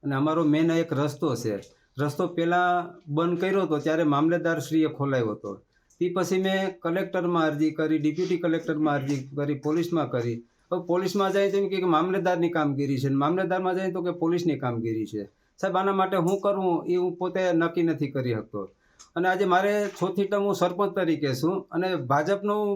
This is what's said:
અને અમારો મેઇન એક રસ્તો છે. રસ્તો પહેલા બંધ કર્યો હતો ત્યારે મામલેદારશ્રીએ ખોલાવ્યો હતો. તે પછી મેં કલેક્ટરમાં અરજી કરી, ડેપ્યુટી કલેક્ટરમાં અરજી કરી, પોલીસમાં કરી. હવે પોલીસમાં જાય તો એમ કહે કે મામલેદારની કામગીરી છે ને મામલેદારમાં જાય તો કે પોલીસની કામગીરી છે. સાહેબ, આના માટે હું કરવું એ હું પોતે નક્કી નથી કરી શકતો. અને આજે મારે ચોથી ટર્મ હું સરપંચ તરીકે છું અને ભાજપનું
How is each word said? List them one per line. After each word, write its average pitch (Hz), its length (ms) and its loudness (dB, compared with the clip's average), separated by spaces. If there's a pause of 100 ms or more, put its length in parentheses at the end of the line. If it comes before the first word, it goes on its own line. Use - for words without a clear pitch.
અને 139 120 -2
અમારો 156 280 2
મેઇન 160 280 4
એક 165 220 0
રસ્તો 143 420 0
છે. 113 200 -2 (440)
રસ્તો 147 280 -2
પહેલા 175 420 2 (380)
બંધ 170 340 0
કર્યો 190 240 2
હતો 151 140 0
ત્યારે 160 340 2
મામલેદારશ્રીએ 156 840 2
ખોલાવ્યો 131 380 0
હતો. 104 160 -10 (500)
તે 175 40 0 (100)
પછી 185 300 0
મેં 190 140 2 (240)
કલેક્ટરમાં 175 680 0
અરજી 151 220 0
કરી, 156 260 0
ડેપ્યુટી 165 400 0
કલેક્ટરમાં 160 580 0
અરજી 135 240 -2 (180)
કરી, 143 280 -2
પોલીસમાં 160 460 0
કરી. 120 260 -2 (340)
હવે 180 80 -2 (120)
પોલીસમાં 190 420 0
જાય 196 180 2
તો 196 60 0
એમ 196 120 0
કહે 185 120 -2
કે 175 140 0
મામલેદારની 175 540 2
કામગીરી 143 520 0
છે 135 80 0
ને 135 60 2
મામલેદારમાં 180 600 0
જાય 190 160 -2
તો 180 120 -4
કે 175 80 -2
પોલીસની 170 520 0
કામગીરી 113 480 -2
છે. 104 100 -6 (380)
સાહેબ, 190 160 -2
આના 196 240 2
માટે 190 180 2
હું 180 240 2
કરવું 190 360 2 (160)
એ - 20 2
હું 180 220 0
પોતે 180 240 -2 (120)
નક્કી 170 300 2
નથી 143 320 0
કરી 123 180 0
શકતો. 104 280 -6 (540)
અને 180 120 0
આજે 185 180 2
મારે 185 280 4 (260)
ચોથી 185 280 -2
ટર્મ 202 160 0
હું 202 120 0
સરપંચ 180 400 0
તરીકે 151 400 0
છું 160 200 0 (160)
અને 180 240 -2
ભાજપનું 196 680 0 (120)